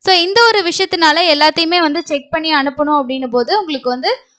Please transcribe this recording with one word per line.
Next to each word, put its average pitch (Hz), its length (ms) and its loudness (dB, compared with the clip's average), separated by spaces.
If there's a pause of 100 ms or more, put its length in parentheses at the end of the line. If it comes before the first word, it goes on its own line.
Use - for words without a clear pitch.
So, 381 80 2
இந்த 370 300 2
ஒரு 453 180 4
விஷயத்தினால 330 680 0
எல்லாத்தையுமே 311 500 2
வந்து 320 260 0
செக் 285 260 -6
பண்ணி 320 240 -2
அனுப்பணும் 285 440 0
அப்படின்னும் 262 380 -6
போது 294 220 0
உங்களுக்கு 294 300 -6
வந்து 254 220 -4 (280)